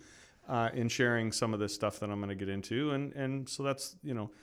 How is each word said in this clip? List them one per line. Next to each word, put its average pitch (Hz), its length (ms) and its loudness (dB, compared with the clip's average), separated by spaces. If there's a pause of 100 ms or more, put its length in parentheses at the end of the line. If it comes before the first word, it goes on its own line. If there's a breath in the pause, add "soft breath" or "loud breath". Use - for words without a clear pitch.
(480 loud breath)
uh, 117 260 2
in 120 160 2
sharing 117 420 4
some 110 220 2
of 104 60 0
this 104 140 0
stuff - 260 0
that 104 100 -2
I'm 104 100 -2
gonna 101 160 -2
get 95 140 -2
into. 113 420 0
And, 139 220 -2
and 135 360 -2
so - 140 -6
that's, 139 400 -2
you 147 100 -4
know, 107 180 -2 (120 loud breath)